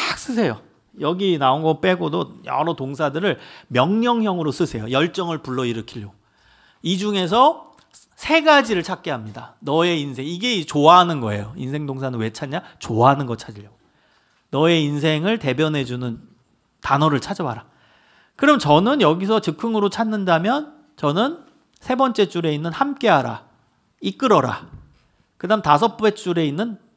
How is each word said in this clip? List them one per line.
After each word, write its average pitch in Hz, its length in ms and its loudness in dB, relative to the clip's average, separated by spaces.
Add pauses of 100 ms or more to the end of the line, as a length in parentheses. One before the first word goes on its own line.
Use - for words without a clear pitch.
(160)
쓰세요. 220 440 -2 (400)
여기 175 380 0
나온 139 240 2
거 156 180 0
빼고도 175 640 -2
여러 147 300 -2
동사들을 143 640 -4 (300)
명령형으로 190 840 0
쓰세요. 117 380 -4
열정을 165 480 -2
불러일으키려고. 117 760 -8 (680)
이 180 160 -2
중에서 208 760 0 (420)
세 320 280 0
가지를 247 420 4
찾게 180 260 -8
합니다. 113 480 -10
너의 165 420 0
인생. 135 240 -8
이게 180 400 -4
좋아하는 160 560 6
거예요. 107 360 -4
인생 143 300 -8
동사는 131 340 -6
왜 110 100 -2
찾냐? 143 320 -8 (160)
좋아하는 131 480 4
거 120 100 -6
찾으려고. 104 400 -20 (760)
너의 160 340 4
인생을 156 560 0
대변해주는 127 800 -2 (600)
단어를 143 380 2
찾아봐라. 139 440 -6 (720)
그럼 285 240 4
저는 190 400 4
여기서 190 400 2
즉흥으로 208 480 -2
찾는다면 214 840 -2 (220)
저는 214 420 0 (420)
세 247 160 -4
번째 240 320 2
줄에 165 260 -2
있는 160 180 -6
함께하라, 165 720 0 (560)
이끌어라, 185 680 0 (680)
그 - 120 -8
다음 208 140 0
다섯 156 340 2
번째 214 180 2
줄에 170 320 -2
있는 190 320 -6 (180)